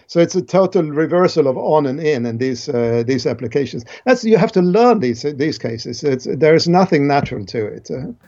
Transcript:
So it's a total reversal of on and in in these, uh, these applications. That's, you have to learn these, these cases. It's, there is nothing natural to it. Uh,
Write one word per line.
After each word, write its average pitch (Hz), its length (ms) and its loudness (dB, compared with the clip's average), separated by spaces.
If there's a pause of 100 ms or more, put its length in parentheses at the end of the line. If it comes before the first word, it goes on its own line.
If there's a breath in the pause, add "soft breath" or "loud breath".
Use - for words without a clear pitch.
So - 120 -2
it's 170 160 2
a 185 60 0
total 185 420 2
reversal 156 640 2
of 131 100 0
on 156 280 2
and 135 140 -4
in 147 260 -2
in 113 140 -4
these, 127 280 -4
uh, 117 400 0
these 131 180 0
applications. 123 600 -4 (200 loud breath)
That's, 247 200 2
you 220 120 6
have 180 140 2
to 190 100 2
learn 220 380 4
these, 120 220 -2
these 147 360 -4
cases. 117 460 -8
It's, 131 260 -2
there 156 260 2
is 151 120 2
nothing 170 400 4
natural 143 380 -2
to 110 220 -6
it. - 220 -14
Uh, 131 220 -8 (160)